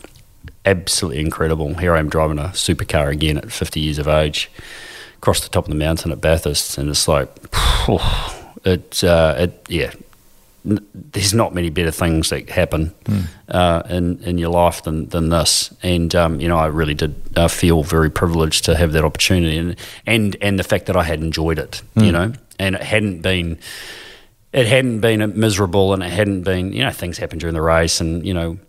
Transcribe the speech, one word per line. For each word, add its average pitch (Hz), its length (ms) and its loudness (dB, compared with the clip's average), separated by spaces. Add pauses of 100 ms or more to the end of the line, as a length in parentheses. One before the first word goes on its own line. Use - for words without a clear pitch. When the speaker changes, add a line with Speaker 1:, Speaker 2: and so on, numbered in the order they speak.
(640)
Speaker 1:
absolutely 90 560 0
incredible." 80 540 -2
Here 85 200 2
I 80 40 4
am 78 100 0
driving 78 300 0
a 71 100 -4
supercar 76 640 -2
again 76 260 0
at - 140 -8
fifty - 300 -6
years 76 180 -2
of 71 80 -4
age, 76 420 0 (680)
across - 240 0
the - 80 -10
top 90 160 0
of - 40 -8
the 78 60 -4
mountain 80 380 -2
at 71 80 -10
Bathurst, 80 560 0
and 71 120 -2
it's - 200 0
like, 71 180 2 (600)
<sighs> - 20 2 (720)
it, - 400 0
uh, 82 340 6
it, 87 320 -2
yeah, 76 220 -4 (760)
n-, 101 280 -2
there's 98 400 -4
not 110 200 0
many 87 160 -2
better 82 220 0
things 80 380 0
that - 200 -6
happen, 80 440 0 (120)
Speaker 2:
Mm. 101 200 -2 (240)
Speaker 1:
uh, 87 400 2
in, 87 340 -2
in 90 140 -2
your 85 120 -2
life 87 340 2
than, 78 260 -4
than 82 200 0
this. - 440 0 (100)
And, 85 320 0
um, 82 240 2
you 85 80 -2
know, 85 100 2
I 80 100 2
really 78 260 0
did, 76 220 -2 (200)
uh, 82 120 4
feel 82 360 4
very 80 260 2
privileged 80 560 0
to 82 100 4
have 80 180 2
that 78 100 2
opportunity, 80 540 2
and, 85 180 -4 (300)
and, 107 360 0
and 98 180 0
the 90 40 -2
fact - 240 0
that 95 100 0
I 87 60 4
had 82 160 -2
enjoyed 80 400 0
it, - 220 -10 (140)
you 110 80 6
Speaker 2:
Mm. 101 100 6
Speaker 1:
know, 92 200 0 (260)
and 98 160 -2
it - 80 -8
hadn't 104 380 -2
been, 85 360 -2 (960)
it 123 140 2
hadn't 123 320 2
been 107 400 2
miserable, 98 540 2
and 95 100 0
it 87 80 -6
hadn't 98 320 0
been, 92 300 -2
you 113 100 -2
know, 131 80 0
things 87 260 -8
happen 82 220 -8
during 82 140 -4
the 80 80 -2
race 82 400 2
and, 82 240 -2
you 95 80 -2
know 85 240 -4 (120)